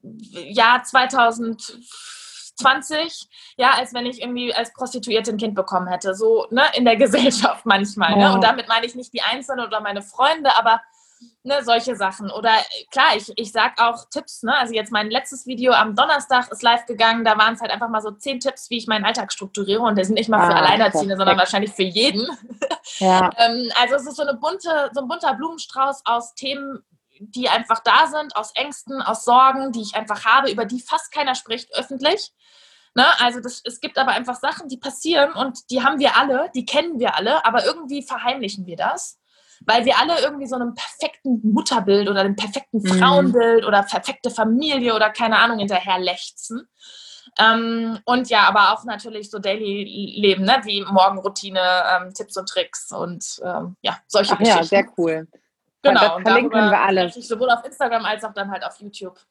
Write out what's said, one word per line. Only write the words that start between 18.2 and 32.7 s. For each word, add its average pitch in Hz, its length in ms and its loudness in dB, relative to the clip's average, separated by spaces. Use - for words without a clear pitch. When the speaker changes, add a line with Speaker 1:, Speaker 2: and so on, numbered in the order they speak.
Speaker 1:
Tipps, 254 300 -8
wie 240 80 -4
ich 220 100 -8
meinen 214 180 -2
Alltag 220 260 -2
strukturiere 202 500 -4
und 220 140 0
der 190 100 2
sind 214 100 0
nicht 226 140 -2
mal 190 180 4
für 170 80 4
Speaker 2:
Ah, 170 60 6
Speaker 1:
Alleinerziehende, 196 560 2
sondern 190 200 4
Speaker 2:
perfekt. 185 160 2
Speaker 1:
wahrscheinlich 208 200 -2
für 190 100 -2
jeden. 208 500 0
<laughs> - 40 -14
Speaker 2:
Ja. 185 380 4
Speaker 1:
Ähm, 233 320 2
also 247 160 2
es 262 120 -2
ist 285 100 -12
so 302 60 -4
eine 277 120 -2
bunte, 311 580 -4
so 277 80 -4
ein 254 60 -10
bunter 320 280 -2
Blumenstrauß 277 680 -4
aus 233 300 -2
Themen, 269 480 -10
die 220 280 -6
einfach 226 320 0
da 254 280 4
sind, 302 280 -8
aus 214 200 -6
Ängsten, 269 460 -8
aus 220 220 -4
Sorgen, 262 480 4
die 226 100 -8
ich 208 140 -10
einfach 214 300 -6
habe, 247 260 4
über 220 140 -4
die 247 160 -8
fast - 300 -6
keiner 277 240 -2
spricht - 380 -10
öffentlich. 277 580 -2